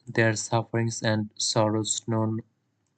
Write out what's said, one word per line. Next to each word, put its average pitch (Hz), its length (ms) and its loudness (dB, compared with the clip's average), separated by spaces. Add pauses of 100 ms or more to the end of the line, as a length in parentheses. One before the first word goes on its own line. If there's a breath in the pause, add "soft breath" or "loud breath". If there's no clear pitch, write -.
(120)
Their 113 240 4
sufferings 113 680 -2
and 110 200 2 (160)
sorrows 107 540 0 (120)
know 110 220 0 (720)